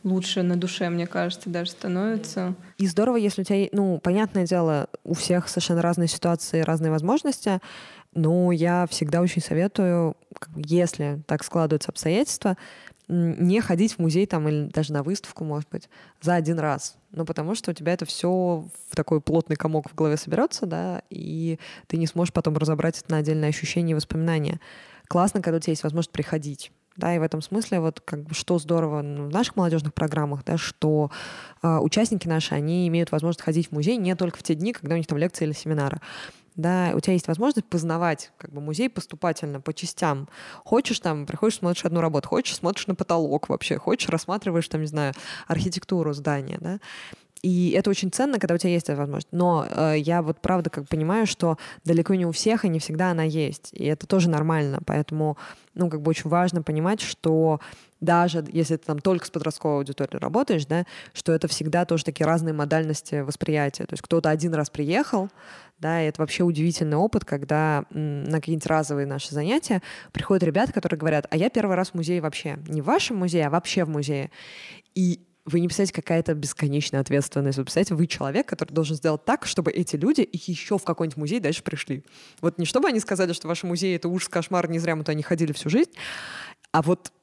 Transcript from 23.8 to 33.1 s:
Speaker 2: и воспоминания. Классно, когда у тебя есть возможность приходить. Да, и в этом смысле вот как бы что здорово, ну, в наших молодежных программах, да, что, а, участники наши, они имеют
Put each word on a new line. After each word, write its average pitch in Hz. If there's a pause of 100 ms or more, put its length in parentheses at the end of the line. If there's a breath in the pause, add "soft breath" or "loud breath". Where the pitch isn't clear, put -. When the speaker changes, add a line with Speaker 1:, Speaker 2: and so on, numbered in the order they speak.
Speaker 2:
и -
воспоминания. 160 (480 loud breath)
Классно, 190
когда 165
у -
тебя 165
есть -
возможность 160
приходить. 147 (260)
Да, 170
и 170
в -
этом 160
смысле 196
вот 160
как 147
бы 156
что -
здорово, 151
ну, 143
в 147
наших 220
молодежных 160
программах, 147
да, 170
что, 151 (500 loud breath)
а, 160
участники 208
наши, 160
они 170
имеют 165